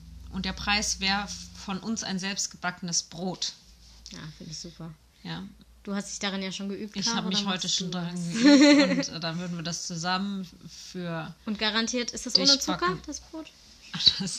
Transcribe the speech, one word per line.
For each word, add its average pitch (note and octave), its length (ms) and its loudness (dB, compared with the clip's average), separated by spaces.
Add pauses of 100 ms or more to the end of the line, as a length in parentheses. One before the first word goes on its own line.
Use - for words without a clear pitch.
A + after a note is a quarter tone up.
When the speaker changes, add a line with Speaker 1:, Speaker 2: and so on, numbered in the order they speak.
(320)
Speaker 1:
und F#3 140 -4
der F#3+ 80 -2
Preis - 460 0
wäre G3 280 2 (360)
von F#3+ 140 -2
uns A3 260 -4
ein F#3+ 140 -2
selbstgebackenes F3+ 840 -2
Brot. F3 480 -4 (600)
Speaker 2:
Ja, F3+ 60 -12 (200)
finde E3 140 -12
ich D#3 60 -10
super. E3 340 -12 (300)
Speaker 1:
Ja. F3 220 -8 (380)
Speaker 2:
Du G3 120 -4
hast G3 180 -4
dich - 60 -8
daran G3 240 -2
ja F#3+ 100 -4
schon G3 160 -6
geübt, G3+ 280 -6
Speaker 1:
Ich G3 80 -2
Speaker 2:
Clara, A#3 140 2
Speaker 1:
hab E3+ 80 -2
mich F#3+ 120 2
Speaker 2:
dann G3+ 100 0
Speaker 1:
heute F#3 180 0
Speaker 2:
machst - 100 2
Speaker 1:
schon F#3 140 -2
Speaker 2:
du F3+ 80 -2
Speaker 1:
daran F3 160 -4
Speaker 2:
das. F3 280 0
Speaker 1:
geübt C#4 680 8
und, - 80 -10
äh, E3 40 -6
dann E3 180 -4
würden F3 180 -4
wir E3+ 80 -4
das E3+ 220 -4
zusammen F#3 600 -2 (220)
für E3+ 680 -6 (120)
Speaker 2:
Und G#3 120 -2
garantiert, A3+ 540 0
ist - 140 -8
das B3 80 -2
Speaker 1:
dich C4+ 140 6
Speaker 2:
ohne C#4 100 6
Zucker, F3+ 220 -2
Speaker 1:
backen. F4+ 260 2
Speaker 2:
das D4 140 -8
Brot? D#4+ 300 -12 (420)
Speaker 1:
Ach, - 120 0 (160)
das F#3+ 180 -4